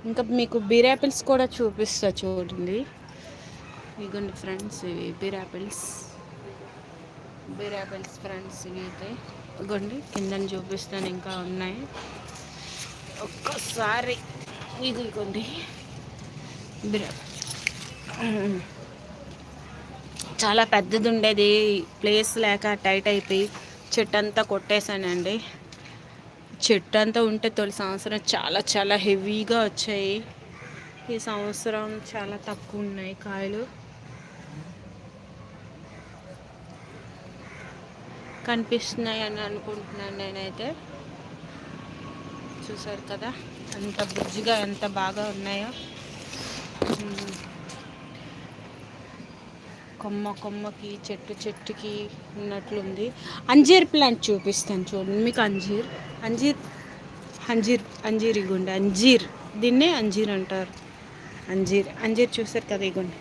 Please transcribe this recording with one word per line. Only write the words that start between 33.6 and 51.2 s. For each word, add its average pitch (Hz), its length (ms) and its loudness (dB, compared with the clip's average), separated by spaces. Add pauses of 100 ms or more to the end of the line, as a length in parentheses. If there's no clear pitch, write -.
కనిపిస్తున్నాయి 226 800 0
అని 208 220 -4
అనుకుంటున్నాను 202 720 -8
నేనైతే. 190 460 -6 (2000)
చూసారు 208 460 -8
కదా 214 200 -6 (480)
ఎంత 202 200 -4 (160)
బుజ్జిగా, 208 400 2 (120)
ఎంత 202 160 -4 (180)
బాగా 196 240 0 (100)
ఉన్నాయో. 196 360 -4 (1200)
ఉమ్. 202 360 -6 (2750)
కొమ్మ 208 240 -2 (160)
కొమ్మకి, 208 480 -6 (160)
చెట్టు 208 340 -8